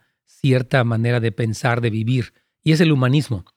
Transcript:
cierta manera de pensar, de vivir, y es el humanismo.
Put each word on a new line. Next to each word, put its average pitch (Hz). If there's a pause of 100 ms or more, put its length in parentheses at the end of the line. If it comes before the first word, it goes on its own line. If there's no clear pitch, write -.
(260)
cierta 127
manera 117
de 113
pensar, 117
de 120
vivir, 110 (280)
y 156
es 160
el 165
humanismo. 127 (120)